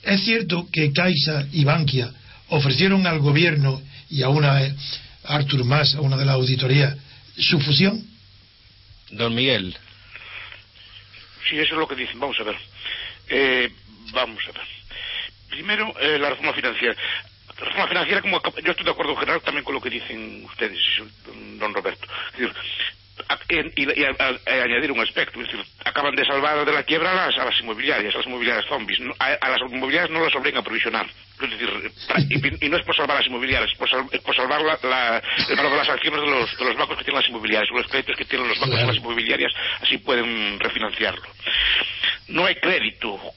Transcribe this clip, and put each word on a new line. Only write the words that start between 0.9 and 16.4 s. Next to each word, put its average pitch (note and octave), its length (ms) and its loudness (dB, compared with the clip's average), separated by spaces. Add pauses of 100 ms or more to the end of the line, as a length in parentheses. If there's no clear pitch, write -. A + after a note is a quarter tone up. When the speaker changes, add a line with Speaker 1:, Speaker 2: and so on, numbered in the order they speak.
Speaker 1:
Caixa D3+ 600 2
y D3+ 120 4
Bankia C#3 460 2 (380)
ofrecieron E3+ 580 4
al D#3+ 140 2
gobierno C#3+ 600 4 (300)
y C#3 120 -2
a B2+ 60 2
una, C#3 360 6
eh, C#3 100 -2 (500)
Artur C#3+ 400 0
Mas, C#3 300 4
a D3+ 60 -2
una C3+ 160 2
de C3+ 80 0
las C3+ 100 4
auditorías, C3 640 4 (420)
su - 220 4
fusión? F#3+ 420 4 (1080)
Speaker 2:
Don A#2 200 0
Miguel. A2+ 440 2 (1700)
Speaker 3:
Sí, D#3 100 0
eso D3+ 160 0
es D#3 40 0
lo D#3 80 0
que C#3 80 -8
dicen. A#2 240 -6
Vamos C3+ 220 -4
a G#2+ 40 -4
ver. G#2 120 -4 (720)
Eh, B2+ 420 4 (420)
vamos A#2 260 -2 (100)
a - 40 -14
ver. - 140 -12 (840)
Primero, G#3 500 -2
eh, D3 180 4
la C#3+ 120 2
reforma C3+ 240 -2